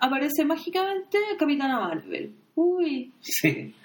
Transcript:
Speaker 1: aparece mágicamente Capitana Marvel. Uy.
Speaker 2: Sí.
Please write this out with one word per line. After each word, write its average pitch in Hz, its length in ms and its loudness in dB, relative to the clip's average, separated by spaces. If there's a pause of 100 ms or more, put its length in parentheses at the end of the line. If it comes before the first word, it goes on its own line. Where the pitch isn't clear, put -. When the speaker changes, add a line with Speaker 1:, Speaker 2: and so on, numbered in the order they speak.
Speaker 1:
aparece 285 440 2
mágicamente 381 760 0 (180)
Capitana 269 440 0
Marvel. - 520 -6 (220)
Uy. 320 680 2
Speaker 2:
Sí. - 540 -2 (100)